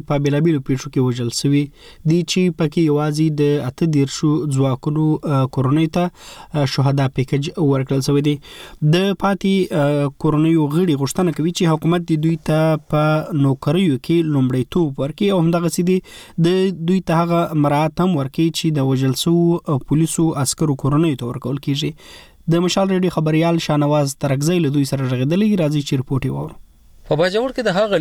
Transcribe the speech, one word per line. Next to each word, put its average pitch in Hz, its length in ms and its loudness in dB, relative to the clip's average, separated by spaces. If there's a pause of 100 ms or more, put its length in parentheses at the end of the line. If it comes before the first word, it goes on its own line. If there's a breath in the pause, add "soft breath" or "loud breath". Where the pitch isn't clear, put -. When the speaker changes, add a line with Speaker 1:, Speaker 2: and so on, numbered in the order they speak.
(100)
Speaker 1:
په 151 40 0 (120)
بېلابېلو 147 420 2
پیښو 135 240 -2
کې 139 140 0
وژل 120 320 -2
سوي 143 260 2 (460 loud breath)
دي، 175 100 4 (100)
چې 180 300 2
پکې 160 260 0
یوازې 147 400 2 (140)
د - 20 2 (280)
اته 170 260 -2
دېرشو 139 340 0 (240)
ځواکونو، 135 500 0 (120)
آه، - 400 0
کورنۍ 143 400 2
ته، 180 80 2
آه، - 600 -6 (120)
شهدا 139 300 2 (120)
پیکج 139 380 -2
ورکړل 139 500 0
سوی 143 220 2
دی. 147 60 0 (600 loud breath)
د - 20 4 (280)
پاتې، 196 280 0 (300)
آه، 143 260 0 (160)
کورنیو 156 460 2
غړي 165 320 2
غوښتنه 160 380 -2
کوي 165 120 0
چې 165 220 2
حکومت 170 340 0
دې 160 160 0
دوی 165 120 0 (120)
ته 156 320 2 (140)
په 151 100 2 (400)
نوکریو 139 640 0
کې 165 260 0
لومړیتوب 135 720 0
ورکړي 156 320 -2
او 175 80 2
همدغسې 170 460 0
دې 185 80 2 (500 loud breath)
د - 0 - (400)
دوی 190 100 2 (140)
ته 165 80 2
هغه 170 460 0
مراعات 151 280 0 (120)
هم 190 100 2
ورکړي 143 320 0 (100)
چې - 80 -2 (140)
د 135 100 2
وژل 135 240 0 (120)
سوو، 170 340 2
آه، 147 180 -2 (140)
پولیسو 160 340 2 (200)
عسکرو 147 400 -2
کورنیو 151 360 0
ته 120 120 -6
ورکول 135 340 -6
کیږي. 147 240 -4 (600 loud breath)
د 170 120 2
مشال 190 260 0
ریډیو 185 240 0
خبریال 160 500 0
شاهنواز 147 480 0 (100)
ترکزی 143 380 0
له 156 140 0
دوی 143 160 2
سره 135 180 -2
غږېدلی. 143 400 0 (140)
راځئ 147 260 0
چې 147 120 -2
رپورټ 131 260 -4
یې 131 80 -4
واورو. 143 200 -8 (540)
Speaker 2:
په 151 120 0
باجوړ 208 360 0
کې 262 100 -4
د 185 120 0
هغه 202 220 2